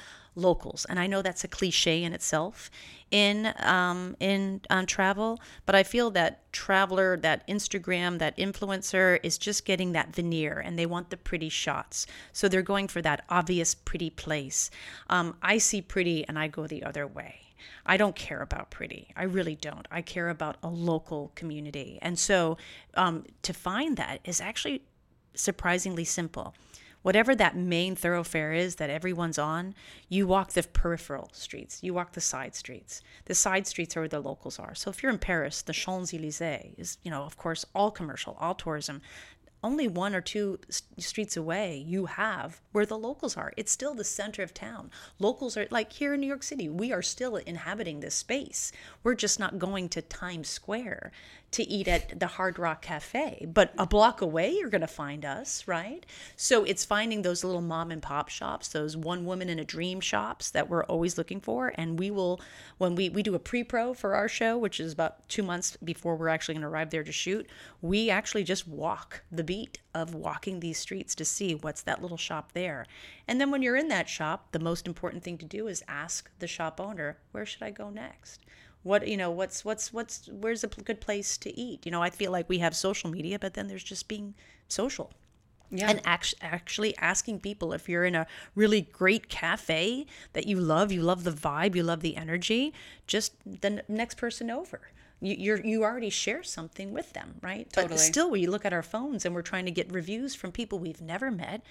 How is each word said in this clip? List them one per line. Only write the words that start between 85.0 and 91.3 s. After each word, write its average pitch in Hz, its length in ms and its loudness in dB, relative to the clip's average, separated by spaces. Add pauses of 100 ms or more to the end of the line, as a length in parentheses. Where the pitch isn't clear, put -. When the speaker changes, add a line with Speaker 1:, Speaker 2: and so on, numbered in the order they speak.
Speaker 2:
Yeah. 202 180 2
Speaker 1:
And 208 160 4
act-, - 360 2
actually 180 560 -2
asking 190 440 0
people 202 320 -4
if 165 160 -6
you're 175 160 4
in 180 100 4
a 160 100 2 (300)
really 214 260 8
great 190 480 4
cafe 185 760 0 (280)
that - 140 -2
you 196 140 2
love, 170 320 4
you 180 80 0
love 175 220 4
the 175 80 0